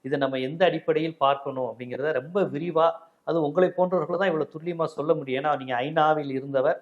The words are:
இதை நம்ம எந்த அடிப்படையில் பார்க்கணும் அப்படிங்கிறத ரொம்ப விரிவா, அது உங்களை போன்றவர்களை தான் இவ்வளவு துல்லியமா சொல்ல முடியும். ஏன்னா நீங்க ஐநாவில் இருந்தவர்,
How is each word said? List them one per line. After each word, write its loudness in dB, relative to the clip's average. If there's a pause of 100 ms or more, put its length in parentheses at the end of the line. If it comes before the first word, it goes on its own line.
இதை -2
நம்ம 0
எந்த 0
அடிப்படையில் 0
பார்க்கணும் 0
அப்படிங்கிறத -4
ரொம்ப -2
விரிவா, 0 (380)
அது 0
உங்களை 4
போன்றவர்களை 0
தான் 2
இவ்வளவு -2
துல்லியமா -4
சொல்ல 0
முடியும். -4
ஏன்னா 2
நீங்க -4
ஐநாவில் 2
இருந்தவர், 0